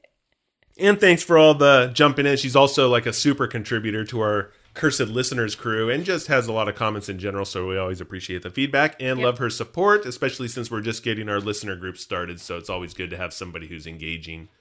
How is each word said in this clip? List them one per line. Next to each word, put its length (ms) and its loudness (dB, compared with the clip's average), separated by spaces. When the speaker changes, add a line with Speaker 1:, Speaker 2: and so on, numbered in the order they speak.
Speaker 1:
And 200 4
thanks 240 6
for 140 4
all 160 10
the 400 6
jumping 320 4
in. 140 2
She's 180 0
also, 320 6
like, 160 2
a 80 -4
super 340 0
contributor 600 -4
to 160 -4
our 280 -2
Cursed 360 0
Listeners 460 -2
crew 360 -2
and 160 -2
just 220 -4
has 180 2
a 80 -4
lot 160 0
of 40 -4
comments 360 -4
in 80 -8
general, 260 -6
so 240 -6
we 80 -4
always 240 -4
appreciate 420 -10
the 60 -10
feedback 500 0
and 200 -4
Speaker 2:
Yep. 80 0
Speaker 1:
love 120 0
her 120 -4
support, 560 0
especially 420 -6
since 220 -10
we're 100 -6
just 240 -6
getting 240 -4
our 100 -2
listener 380 -6
group 220 -10
started, 420 -8
so 160 -10
it's 140 -10
always 240 -8
good 160 -10
to 80 -12
have 160 -10
somebody 320 -12
who's 200 -16
engaging 640 -12